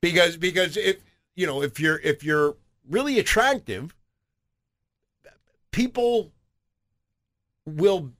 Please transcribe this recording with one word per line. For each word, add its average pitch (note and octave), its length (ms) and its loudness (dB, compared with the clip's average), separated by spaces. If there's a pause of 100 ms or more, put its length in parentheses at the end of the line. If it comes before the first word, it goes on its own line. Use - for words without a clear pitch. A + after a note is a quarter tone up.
Because, E3+ 360 2
because F3+ 400 -2
if, F#3+ 240 -2 (340)
you F3+ 100 -2
know, C#3+ 160 -4
if C#3 180 -6
you're, D#3 200 0
if D3 240 -2
you're D3 320 0 (340)
really B3+ 300 0
attractive, G3 760 0 (1800)
people A#3+ 600 -2 (1300)
will D#3 540 0